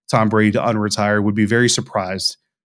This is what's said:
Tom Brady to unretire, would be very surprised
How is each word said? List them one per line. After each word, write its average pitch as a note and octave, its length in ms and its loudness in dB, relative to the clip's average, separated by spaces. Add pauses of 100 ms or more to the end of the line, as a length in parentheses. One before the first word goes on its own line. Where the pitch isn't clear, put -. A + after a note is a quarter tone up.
Tom A2 200 2
Brady G#2+ 220 4
to A#2 100 0
unretire, G#2 600 -2
would G#2 140 0
be G#2+ 100 2
very A#2 220 2
surprised G2 720 -6 (260)